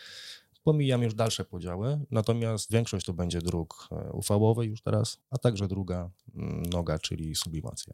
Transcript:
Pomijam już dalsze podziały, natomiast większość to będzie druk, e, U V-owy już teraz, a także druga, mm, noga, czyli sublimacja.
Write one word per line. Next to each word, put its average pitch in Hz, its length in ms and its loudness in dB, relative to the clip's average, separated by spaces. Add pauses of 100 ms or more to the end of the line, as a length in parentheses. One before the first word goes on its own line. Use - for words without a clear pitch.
(640)
Pomijam 135 400 4
już 110 100 2
dalsze 110 320 0
podziały, 92 540 -4 (120)
natomiast 113 600 0
większość 110 340 2
to 92 80 -4
będzie 85 280 0
druk, 85 500 -4
e, 76 200 -6
U 101 100 -4
V-owy 110 440 4
już 110 160 -6
teraz, 110 360 2 (120)
a 131 80 -4
także 101 300 2
druga, 90 420 -2 (260)
mm, 76 280 -4
noga, 85 360 0
czyli 80 360 -4
sublimacja. - 580 -6